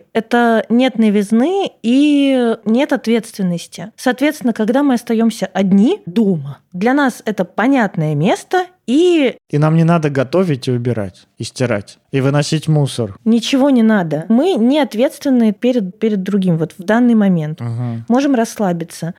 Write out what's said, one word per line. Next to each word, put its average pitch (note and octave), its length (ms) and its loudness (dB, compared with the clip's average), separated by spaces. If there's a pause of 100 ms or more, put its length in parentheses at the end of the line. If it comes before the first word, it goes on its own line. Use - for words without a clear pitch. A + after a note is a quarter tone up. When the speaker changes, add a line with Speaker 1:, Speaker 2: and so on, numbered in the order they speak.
(120)
Speaker 1:
это A#3 560 0
нет B3+ 300 0
новизны A3+ 760 0 (120)
и C4+ 720 2 (100)
нет B3 260 0
ответственности. G3+ 1040 -4
Соответственно, C4 560 -2
когда A3 320 0
мы C4+ 120 2
остаемся A3+ 500 -2
одни G3+ 600 2
дома, E3+ 520 -2 (160)
для G#3 200 0
нас C#4 320 0
это G3+ 200 -4
понятное G3 720 0
место E4+ 500 0 (220)
и D4+ 500 2 (120)
Speaker 2:
И D3 80 -2
нам D#3 180 2
не E3 80 4
надо D#3+ 260 2
готовить C#3 580 0
и C3 40 0
убирать, A#2+ 560 -4 (100)
и B2 60 -8
стирать, A2+ 540 -4 (140)
и C#3 100 0
выносить C#3+ 460 0
мусор. B2+ 560 -2
Speaker 1:
Ничего A#3+ 460 2
не B3+ 120 4
надо. E3+ 460 0
Мы C4+ 280 2
не B3 240 2
ответственны B3 720 0
перед, A#3+ 440 -2
перед G#3+ 260 -2
другим F#3+ 340 0
вот - 200 -4
в F3+ 60 -18
данный A#3 320 2
момент. E3+ 460 0
Speaker 2:
Мгм. A#2 480 -6
Speaker 1:
Можем C4+ 260 2
расслабиться. F3+ 840 -4